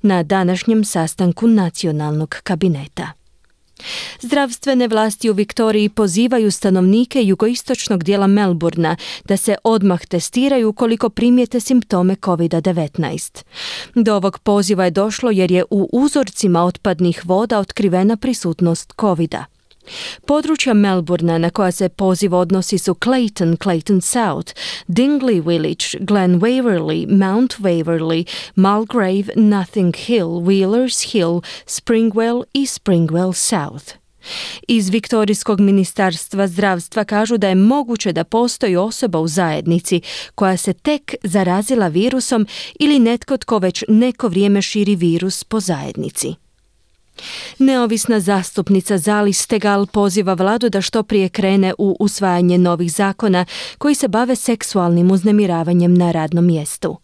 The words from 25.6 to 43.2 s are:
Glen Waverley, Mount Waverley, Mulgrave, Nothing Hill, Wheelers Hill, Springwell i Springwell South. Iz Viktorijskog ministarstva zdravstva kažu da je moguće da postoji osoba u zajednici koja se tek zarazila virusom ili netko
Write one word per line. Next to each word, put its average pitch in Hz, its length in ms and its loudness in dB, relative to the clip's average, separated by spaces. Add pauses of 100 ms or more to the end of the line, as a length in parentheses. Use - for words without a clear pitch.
Glen 185 400 2
Waverley, 185 680 0
Mount 196 500 2
Waverley, 165 680 -2 (280)
Mulgrave, 202 680 2 (120)
Nothing 196 600 2
Hill, 214 320 -2
Wheelers 190 840 0
Hill, 170 300 0 (240)
Springwell 226 760 0 (120)
i 277 120 0
Springwell 175 680 0
South. 147 600 -4 (760)
Iz 214 200 2
Viktorijskog 214 720 0
ministarstva 196 880 0
zdravstva 190 560 -2
kažu 214 340 -2
da 196 100 2
je 190 60 2
moguće 226 580 2
da 165 120 -2
postoji 226 520 0
osoba 190 440 -2
u 165 80 -2
zajednici 165 720 0 (340)
koja 190 220 0
se 190 160 -2
tek - 500 -4
zarazila 196 640 0
virusom 226 580 0 (340)
ili 294 180 4
netko 240 380 0